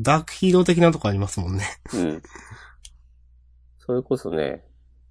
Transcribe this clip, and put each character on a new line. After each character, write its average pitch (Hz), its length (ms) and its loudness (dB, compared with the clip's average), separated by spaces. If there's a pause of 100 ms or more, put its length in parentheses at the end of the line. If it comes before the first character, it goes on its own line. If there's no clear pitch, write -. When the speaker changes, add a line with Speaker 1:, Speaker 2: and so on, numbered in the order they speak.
Speaker 1:
ダ 147 180 4
ー 160 40 -12
ク - 100 -16
ヒ 190 160 2
ー 175 40 6
ロ 180 60 6
ー 180 40 4
的 175 160 2
な 170 120 6
と - 60 -4
こ 107 100 -2
あ 104 40 2
り 98 60 0
ま 98 80 0
す - 140 -8
も 90 100 -6
ん 95 60 -4
ね。 98 80 -4 (300)
Speaker 2:
う - 20 -2
ん。 82 260 -2 (1600)
そ - 140 -6
れ 127 100 -2
こ 131 140 -2
そ 95 140 -8
ね、 73 340 -4 (460)